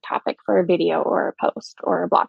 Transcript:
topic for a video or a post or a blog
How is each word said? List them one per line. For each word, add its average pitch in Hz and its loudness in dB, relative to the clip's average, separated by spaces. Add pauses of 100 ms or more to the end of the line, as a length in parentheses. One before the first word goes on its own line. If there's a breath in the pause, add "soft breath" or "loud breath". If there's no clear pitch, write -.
topic - -4
for 196 2
a 180 2
video 165 2
or - 0
a - -2
post - -10
or 175 0
a - -4
blog - 4